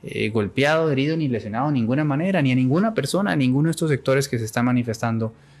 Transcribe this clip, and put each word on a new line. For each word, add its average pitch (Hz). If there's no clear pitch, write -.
eh, 107
golpeado, 139
herido 143
ni 156
lesionado 110
de 151
ninguna 127
manera, 165
ni 131
a -
ninguna 147
persona, 180
a -
ninguno 139
de 165
estos 160
sectores 139
que 123
se 110
están 120
manifestando 113